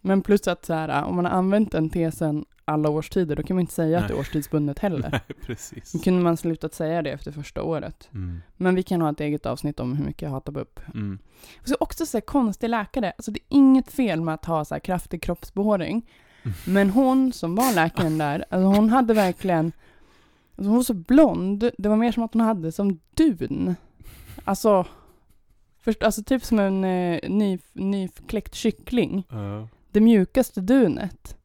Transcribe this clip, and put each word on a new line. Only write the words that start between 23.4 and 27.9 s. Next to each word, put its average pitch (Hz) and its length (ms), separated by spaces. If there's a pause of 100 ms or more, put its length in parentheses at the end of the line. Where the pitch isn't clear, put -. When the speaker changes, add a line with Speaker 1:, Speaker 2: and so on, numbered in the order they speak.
Speaker 1:
Alltså, 196 400 (960)
först, - 220
alltså 214 200
typ 262 220
som 220 140
en, 190 260
eh, 180 460
ny, 196 280 (140)
nykläckt 196 800